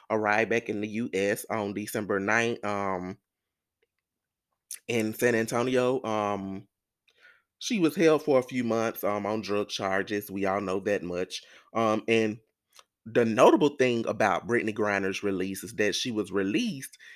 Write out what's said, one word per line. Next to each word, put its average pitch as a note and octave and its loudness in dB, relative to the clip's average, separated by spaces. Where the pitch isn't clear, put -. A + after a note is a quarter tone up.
arrive G#2+ 2
back A#2 -2
in G#2 -4
the G#2+ -4
U A2+ -4
S G2+ 0
on G#2 -4
December G#2 -2
ninth, A#2 0
um, G2 -4
in A2 0
San B2 2
Antonio. B2+ 0
Um, G2+ -4
she A#3+ -2
was D#3+ 4
held D#3 4
for C3+ 4
a B2 -2
few B2+ -4
months, A2+ -2
um, G2+ 0
on G#2+ -2
drug G2+ -2
charges. G2+ -2
We G2 -2
all G2 2
know F#2+ -2
that G2+ 0
much. F2+ -6
Um, A2 2
and A2+ 2
the A#2 2
notable C#3+ 6
thing A#2+ 2
about G2+ 0
Brittney A2 0
Griner's G2+ -2
release F#2+ -4
is A2+ -12
that G#2 0
she - -4
was G#2 -4
released C3 -2